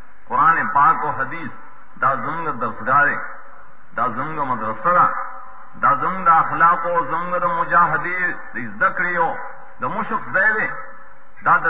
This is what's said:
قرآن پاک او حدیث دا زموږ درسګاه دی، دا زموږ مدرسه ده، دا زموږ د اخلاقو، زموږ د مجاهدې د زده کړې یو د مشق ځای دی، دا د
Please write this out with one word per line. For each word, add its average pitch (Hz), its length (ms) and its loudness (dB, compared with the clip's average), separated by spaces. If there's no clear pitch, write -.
قرآن 143 440 4
پاک 151 300 4
او 147 80 0
حدیث 135 400 -4
دا 135 140 2
زموږ 156 320 -4
درسګاه 127 440 2
دی، 139 140 0
دا 113 140 -2
زموږ 147 300 -4
مدرسه 117 540 -2
ده، 175 160 6
دا 123 100 6
زموږ 180 240 -2
د - 40 6
اخلاقو، 170 840 4
زموږ 175 300 -2
د 523 40 2
مجاهدې 180 880 2
د 107 40 -8
زده 170 260 2
کړې 180 220 0
یو 165 180 0
د - 40 -4
مشق 208 360 -4
ځای 208 240 4
دی، 190 120 0
دا 156 120 8
د 160 120 -2